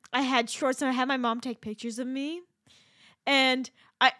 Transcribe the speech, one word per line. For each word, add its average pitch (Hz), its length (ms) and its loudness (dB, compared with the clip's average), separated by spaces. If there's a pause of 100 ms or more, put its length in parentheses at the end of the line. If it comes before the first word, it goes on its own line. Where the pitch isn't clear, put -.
(140)
I 254 80 2
had 254 280 2
shorts 262 320 0
and 285 60 0
I 262 60 2
had 254 160 0
my 269 80 0
mom 240 240 -2
take 240 180 -8
pictures 226 400 -8
of 254 80 -6
me. 277 320 -6 (880)
And 262 420 2 (300)
I, 262 200 6